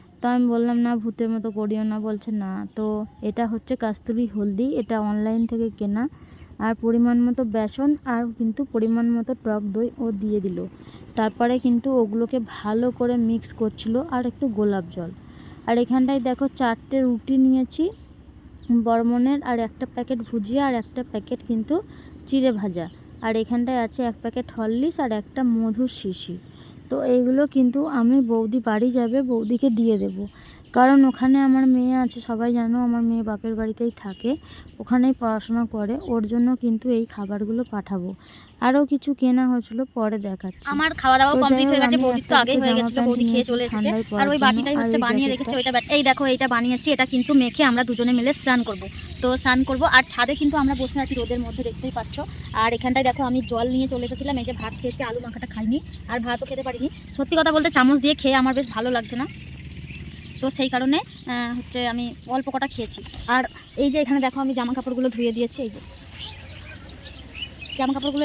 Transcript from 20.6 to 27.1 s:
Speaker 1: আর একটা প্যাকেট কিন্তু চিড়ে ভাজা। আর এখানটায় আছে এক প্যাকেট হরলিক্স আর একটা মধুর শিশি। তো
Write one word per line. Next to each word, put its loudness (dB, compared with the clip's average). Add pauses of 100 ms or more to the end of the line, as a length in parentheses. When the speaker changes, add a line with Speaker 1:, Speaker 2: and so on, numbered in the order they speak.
Speaker 1:
আর 0 (100)
একটা -10 (100)
প্যাকেট -6 (100)
কিন্তু 0 (520)
চিড়ে 2
ভাজা। -4 (400)
আর 0
এখানটায় -2
আছে -6 (100)
এক -6
প্যাকেট -6
হরলিক্স -2
আর -2 (100)
একটা -8 (140)
মধুর 0
শিশি। -8 (540)
তো -2 (180)